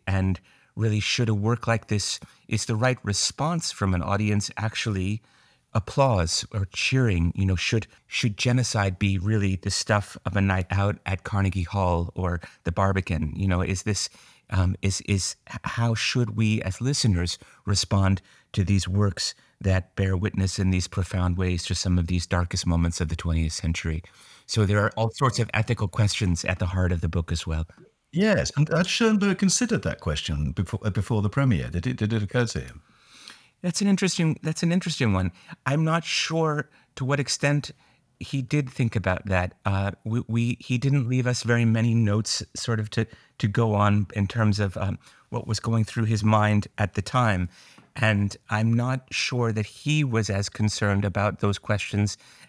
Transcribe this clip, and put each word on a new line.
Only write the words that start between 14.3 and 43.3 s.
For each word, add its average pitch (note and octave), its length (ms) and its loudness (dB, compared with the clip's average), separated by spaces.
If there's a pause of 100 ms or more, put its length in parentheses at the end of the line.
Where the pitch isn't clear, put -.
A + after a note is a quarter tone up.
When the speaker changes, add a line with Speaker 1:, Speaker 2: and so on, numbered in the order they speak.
Speaker 1:
um, F#2 300 2
is, G2 220 -2
is - 340 -2 (120)
h-, - 160 -10
how A#2 300 0
should A2 420 -2
we A2 260 2
as - 180 -4
listeners G2+ 580 0 (280)
respond F#2+ 560 2 (300)
to G2+ 120 0
these F#2 240 2
works G2 460 0 (260)
that F#2 340 0
bear F#2+ 220 0
witness F#2+ 420 -2
in F#2+ 120 2
these F#2 180 0
profound F2+ 480 -2
ways F2+ 280 -2
to F2+ 100 -4
some F2+ 240 2
of F2 80 0
these F2 200 0
darkest - 400 -2
moments E2+ 340 2
of E2 80 0
the D#2+ 80 -2
twentieth D#2+ 360 0
century? E2 500 -4 (440)
So G#2+ 180 0
there G#2 160 2
are G#2+ 160 2
all A2+ 140 0
sorts C3 280 0
of A2 140 -2
ethical G#2+ 360 0
questions G2 560 0
at F2+ 140 -2
the F#2 80 -2
heart F#2 260 0
of E2+ 80 -2
the E2 80 -2
book E2 220 -2
as E2 160 -4
well. D#2+ 200 -4 (460)
Speaker 2:
Yes, G3 440 2
and D3+ 120 2
had E3 200 0
Schoenberg G#3 500 2
considered G3+ 440 0
that - 180 -4
question D2 500 -2
before, - 320 -4
uh, G#2+ 80 0
before G#2 320 0
the G2+ 80 0
premiere? G2+ 400 0
Did E2 160 -4
it, B2+ 100 -2
did G#2+ 160 -2
it A2 120 0
occur A#2+ 220 0
to D#2+ 140 -6
him? - 220 -16 (800)
Speaker 1:
That's F3+ 180 -2
an G3+ 60 2
interesting, F3+ 560 2
that's D#3 220 -2
an E3+ 80 2
interesting D#3 400 0
one. F#2 180 2 (340)
I'm D3 200 0
not D#3+ 180 0
sure D#3+ 680 -2 (280)
to - 80 -4
what C#3 160 0
extent C#3+ 500 0 (480)
he - 240 -4
did C#3 260 0
think B2 280 0
about F#2 300 0
that. F2+ 280 0 (100)
Uh, G2 280 0 (120)
we, A2+ 220 -2
we, A#2 320 0
he - 180 -4
didn't C3+ 320 2
leave B2+ 200 0
us A#2+ 160 -2
very A#2 200 2
many A2+ 300 4
notes A2 480 2 (140)
sort A2+ 240 -2
of G#2+ 100 -6
to, A2+ 160 0 (320)